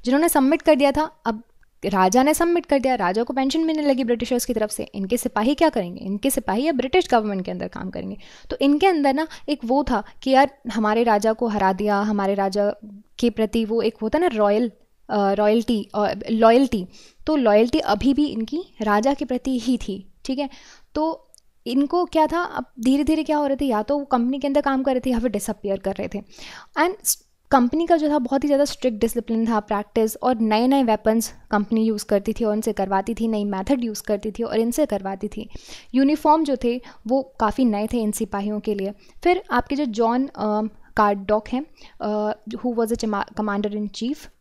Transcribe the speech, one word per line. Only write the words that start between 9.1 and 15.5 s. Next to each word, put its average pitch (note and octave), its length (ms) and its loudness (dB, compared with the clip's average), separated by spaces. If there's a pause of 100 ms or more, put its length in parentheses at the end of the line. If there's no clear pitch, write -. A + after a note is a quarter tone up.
ना D#4+ 140 -2 (200)
एक D4 160 -2
वो C4 200 2
था A3 200 -2 (180)
कि C4 80 -2
यार C4+ 280 4 (140)
हमारे A3 300 2
राजा A3 300 2
को A3+ 160 -2
हरा G3 240 2
दिया, G3+ 280 0
हमारे G3+ 340 0
राजा G3+ 400 0 (440)
के A#3+ 120 2
प्रति A3 340 -2
वो A3 180 -2
एक A3 200 0
होता A3 160 0
ना F4+ 80 2
रॉयल, G#3+ 460 2 (380)
अ, G3+ 220 2
रॉयल्टी G#3+ 640 2